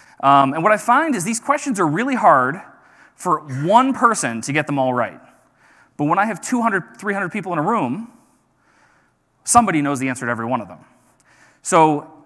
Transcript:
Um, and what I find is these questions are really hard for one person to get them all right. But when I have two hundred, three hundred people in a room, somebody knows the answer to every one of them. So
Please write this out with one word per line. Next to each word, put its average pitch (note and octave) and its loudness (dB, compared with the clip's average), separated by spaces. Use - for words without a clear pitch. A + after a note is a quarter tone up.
Um, C#3 6
and D#3+ -4
what G#3 4
I G#3+ 4
find C#4 0
is E3 -4
these A3+ -4
questions C4+ -2
are F3 2
really A3+ 0
hard D#3+ 2
for D#3+ -2
one B3 4
person E3+ 0
to C#3 -6
get D3+ 0
them C#3+ -2
all B2+ 0
right. A2+ -4
But D3+ -2
when E3 0
I G3 2
have G#3+ -6
two B3 -4
hundred, G3+ -4
three G3+ -6
hundred G3 -6
people F#3+ -8
in E3 -2
a D3 -2
room, F#3+ -2
somebody F#3+ 2
knows C#3+ -2
the C3 -4
answer B2+ -6
to A#2+ -2
every A2+ -4
one A#2+ -2
of F#2 -14
them. E2+ -20
So D#3 2